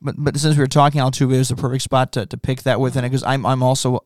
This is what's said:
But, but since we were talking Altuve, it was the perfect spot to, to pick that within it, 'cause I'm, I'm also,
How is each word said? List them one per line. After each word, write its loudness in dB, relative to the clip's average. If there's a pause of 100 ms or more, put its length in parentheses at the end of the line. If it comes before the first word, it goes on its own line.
But, -6
but -2
since 2
we 4
were 2
talking 4
Altuve, 0
it 4
was 2
the -4
perfect -4
spot 0
to, -4
to -12
pick -6
that 0
within -2
it, -2
'cause -2
I'm, -2
I'm 0
also, 0